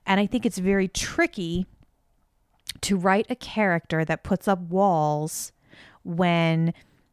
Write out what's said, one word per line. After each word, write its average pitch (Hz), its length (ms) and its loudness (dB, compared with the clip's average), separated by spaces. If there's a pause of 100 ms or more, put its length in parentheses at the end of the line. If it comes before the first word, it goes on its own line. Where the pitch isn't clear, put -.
And 190 140 2
I 208 80 2
think 240 180 -4
it's 190 140 -2
very 190 300 2
tricky 185 800 -4 (1120)
to 196 160 0
write 190 340 2
a 254 60 -2
character 170 680 0
that 160 200 -4
puts - 240 -2
up 190 120 2
walls 165 920 0 (520)
when 165 680 2 (400)